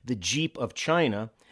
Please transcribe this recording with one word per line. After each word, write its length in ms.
the 120
Jeep 420
of 160
China, 560